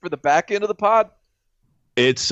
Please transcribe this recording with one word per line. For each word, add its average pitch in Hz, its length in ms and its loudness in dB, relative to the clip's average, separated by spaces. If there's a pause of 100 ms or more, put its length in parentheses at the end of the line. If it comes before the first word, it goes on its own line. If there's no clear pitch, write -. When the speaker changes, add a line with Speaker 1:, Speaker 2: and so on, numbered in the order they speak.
Speaker 1:
for 180 60 -12
the 156 80 -6
back 151 360 0
end 202 120 -2
of 208 60 -4
the 208 60 -6
pod? 220 340 0 (880)
Speaker 2:
It's 123 340 0